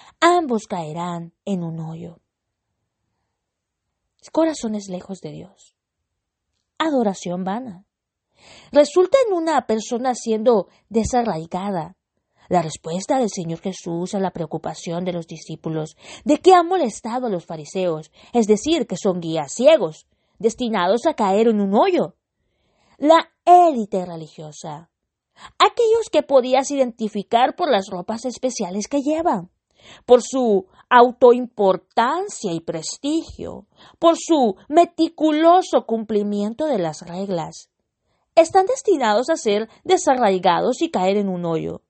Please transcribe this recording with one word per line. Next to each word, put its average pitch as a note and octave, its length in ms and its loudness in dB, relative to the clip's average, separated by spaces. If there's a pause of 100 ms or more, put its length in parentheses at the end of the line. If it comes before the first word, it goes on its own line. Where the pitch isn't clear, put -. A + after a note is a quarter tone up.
(200)
ambos D#4+ 480 2
caerán E3+ 640 -8 (140)
en F#3+ 180 -4
un E3 160 -8
hoyo". E3 400 -14 (2000)
Corazones A3+ 600 -4
lejos F#3 320 -12
de D3+ 100 -12
Dios. - 460 -20 (1000)
Adoración G3+ 680 -2
vana. G3+ 400 -8 (880)
Resulta F4+ 520 4
en G#4 80 -2
una D#4+ 340 0
persona A#3+ 480 -2
siendo A3 520 0 (220)
desarraigada, F#3+ 1080 -4 (540)
la F3 120 2
respuesta F3 580 -4
del A3+ 100 0
Señor E3 300 -8
Jesús F3+ 560 -6
a G3 40 -2
la F#3 120 -2
preocupación E3 720 -8
de F3+ 80 -4
los E3+ 160 -8
discípulos D#3+ 680 -10 (260)
de D4+ 140 2
que F#4 160 6
han E4+ 140 6
molestado B3+ 600 -4
a - 20 -4
los F3+ 160 -4
fariseos, D#3+ 640 -6 (200)
es A#3 160 2
decir, A#3+ 400 2
que F#3 80 -6
son F3+ 240 -2
guías D#3+ 340 -4
ciegos, A#3+ 540 2 (320)
destinados A3 680 -2
a D4+ 60 2
caer A3 360 2
en G#3+ 100 2
un G3 160 0
hoyo. C#4 400 2 (800)
La D#4+ 320 4 (140)
élite C#4+ 640 4
religiosa, D#3+ 840 -14 (720)
aquellos A4 500 2
que D4+ 140 2
podías C4 480 2
identificar A#3+ 840 -2
por F4 140 -2
las G#3 220 0
ropas G3 320 -8
especiales G#3+ 640 -6
que C#4+ 140 -2
llevan, D4 500 -4 (540)
por A#3+ 160 6
su A#3 460 0 (220)
autoimportancia A#3+ 1600 2
y E3 80 -6
prestigio, - 1080 -8 (320)
por E4 180 4
su C4 380 0 (140)
meticuloso D#4+ 1160 2
cumplimiento G#3 800 -4
de C4 140 -2
las D#3+ 220 -6
reglas, E3+ 680 -8 (640)
están F#4+ 320 4
destinados C4 600 0
a D#4+ 60 0
ser G#3+ 340 -2 (140)
desarraigados G3+ 960 2
y E4 80 0
caer G3 280 0
en G3+ 100 -2
un F3 180 -4
hoyo. E3 440 -4